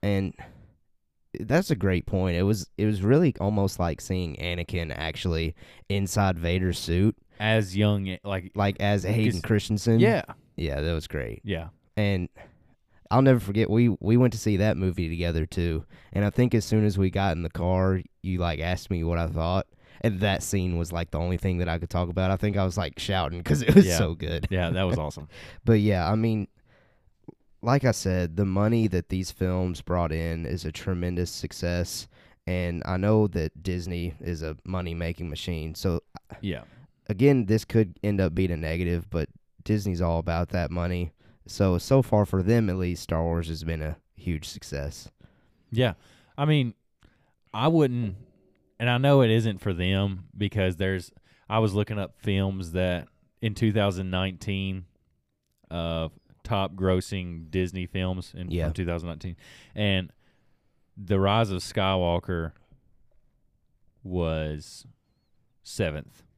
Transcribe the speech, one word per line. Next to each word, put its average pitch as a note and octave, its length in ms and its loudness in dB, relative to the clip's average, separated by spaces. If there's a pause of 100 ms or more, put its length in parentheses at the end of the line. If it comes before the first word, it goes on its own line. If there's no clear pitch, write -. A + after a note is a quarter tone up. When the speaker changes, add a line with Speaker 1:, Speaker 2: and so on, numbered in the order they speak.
Speaker 1:
and G2 320 0 (1040)
that's - 320 0
a D#3+ 40 2
great F#2 300 0
point. F#2 320 0
It F2+ 60 2
was, G2+ 340 0
it G#2+ 80 0
was G#2+ 160 0
really C3+ 380 4
almost G2 400 0
like E2+ 220 -2
seeing F2+ 360 -4
Anakin F2 580 -6
actually D#2+ 580 -2 (360)
inside G2 500 2
Vader's F2 400 0
suit. F#2 360 2 (240)
Speaker 2:
As G#2+ 360 0
young, G2+ 480 2
like, F#2+ 320 -6
Speaker 1:
Like, G2+ 240 0
as G2+ 240 0
Hayden A2 300 0
Speaker 2:
'cause F2 80 -4
Speaker 1:
Christensen. A2+ 580 2
Speaker 2:
Yeah. G3+ 240 4 (320)
Speaker 1:
Yeah, C#2+ 240 -4
that D#2+ 140 -2
was D#2 140 -4
great. A#1+ 360 -8
Speaker 2:
Yeah. E2 240 -6 (300)
Speaker 1:
And G2+ 320 0 (800)
I'll B2 100 6
never C3 200 8
forget, G2+ 280 0
we, A#2 200 4 (100)
we A2 180 2
went B2 160 6
to A2+ 60 -6
see G#2+ 180 0
that G#2 200 2
movie F2+ 320 -2
together, E2 360 -2
too. E2 400 -2 (280)
And G2 120 0
I G#2 40 2
think B2 260 2
as A2 100 4
soon A2 200 2
as G2 120 0
we F#2+ 120 4
got G2 260 0
in E2+ 80 -6
the D#2+ 60 -4
car, F#2 520 0 (220)
you, F#2 160 -2
like, E2+ 220 -2
asked F2 280 -4
me E2+ 140 -2
what E2+ 140 0
I E2+ 100 0
thought. E2+ 400 -2 (340)
And G2 200 0
that G2+ 220 0
scene F2+ 340 -2
was, E2+ 160 -4
like, E2+ 180 -4
the D2+ 80 -4
only F2+ 180 -2
thing F2+ 200 -2
that F2 100 -2
I E2 100 -2
could E2+ 120 -6
talk F2 200 0
about. F#2 220 0
I F#2+ 60 0
think G#2 180 0
I G2 80 2
was, F#2 140 0
like, E2 220 -4
shouting F2 440 -2
'cause C#3+ 180 2
it B2+ 140 6
was G3 100 12
Speaker 2:
Yeah. F2 120 4
Speaker 1:
so E2 180 0
good. D#2+ 340 -4
Speaker 2:
Yeah, F2+ 200 0
that F2+ 140 0
was F2 140 0
Speaker 1:
<laughs> - 0 -
Speaker 2:
awesome. D2 300 -6 (380)
Speaker 1:
But, A2 160 6
yeah, F#2+ 280 2
I G#2 60 2
mean, A2 320 0 (1120)
like B2+ 220 2
I B2+ 80 4
said, F2+ 460 0
the G2+ 80 2
money G#2+ 420 2
that F2+ 220 -2
these F#2 220 -4
films F2+ 500 -2
brought F2 300 -2
in E2 340 -4
is D#2+ 200 -6
a D#2 60 -6
tremendous F2 600 -4
success. - 760 -4 (400)
And F2 380 -2
I F#2 120 -2
know G#2+ 300 4
that D#2+ 360 -4
Disney F2 580 -4
is E2 220 -4
a D#2+ 200 -6
money-making E2+ 640 -4
machine. D#2 460 -6
So, F2 260 -2 (400)
Speaker 2:
Yeah. D2+ 220 -6 (440)
Speaker 1:
again, A#2+ 380 4
this G#2+ 200 2
could G#2+ 380 2
end G2+ 180 0
up E2+ 140 2
being F#2 160 0
a E2 60 -4
negative, E2+ 520 -2
but D#2+ 200 -4 (340)
Disney's G2 380 -2
all E2+ 180 0
about E2+ 300 -2
that F2 220 -2
money. F2 400 -4 (360)
So, F#2 320 2
so C3+ 240 4
far G#2 220 4
for F#2+ 180 0
them, A2 260 2
at F2+ 80 -2
least, F2+ 260 -4
Star E2 200 -2
Wars E2+ 240 -2
has D#2 160 -8
been D#2+ 180 -4
a D2+ 160 -6 (180)
huge D#2+ 320 -6
success. - 640 -10 (600)
Speaker 2:
Yeah. A#2 220 2 (440)
I C#3+ 80 0
mean, C#3+ 280 2 (800)
I A#2 140 0
wouldn't, B2 480 2 (640)
and B2 100 0
I B2 80 2
know C#3 240 6
it A#2 100 6
isn't A2 280 2
for G2+ 140 -2
them F#2+ 520 0 (120)
because G2 400 0
there's, F#2+ 340 -2 (380)
I G#2+ 100 2
was G#2+ 160 2
looking G#2 240 -2
up F#2+ 200 -8
films F#2+ 540 -2
that F2+ 340 0 (340)
in A2 140 -2
two A2+ 160 2
thousand G2 380 0
nineteen, F#2+ 760 -4 (840)
uh, E2 380 -4 (340)
top F#2+ 320 -4
grossing F#2 760 -2
Disney F2+ 340 -2
films F#2 500 -4
in, F2+ 140 -10
Speaker 1:
Yeah. E2 160 -2
Speaker 2:
from D#2 80 -2
two F2+ 120 -4
thousand E2+ 240 -4
nineteen, E2+ 260 -10 (400)
and G2 360 0 (840)
The G2 220 0
Rise G2+ 320 4
of F2+ 100 -4
Skywalker F2 920 0 (1500)
was D#2+ 800 -4 (800)
seventh. - 600 -6 (140)